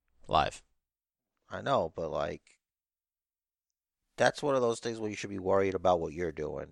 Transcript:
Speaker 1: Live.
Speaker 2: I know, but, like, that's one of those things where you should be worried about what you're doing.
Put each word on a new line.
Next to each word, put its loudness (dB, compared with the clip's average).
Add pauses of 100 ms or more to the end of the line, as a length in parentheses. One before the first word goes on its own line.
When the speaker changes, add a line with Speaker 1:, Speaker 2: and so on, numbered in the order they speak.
(280)
Speaker 1:
Live. 2 (880)
Speaker 2:
I -10
know, 0
but, -4
like, -6 (1600)
that's 2
one 2
of 4
those 2
things -6
where -4
you -6
should -8
be -6
worried 4
about 4
what -4
you're -2
doing. -8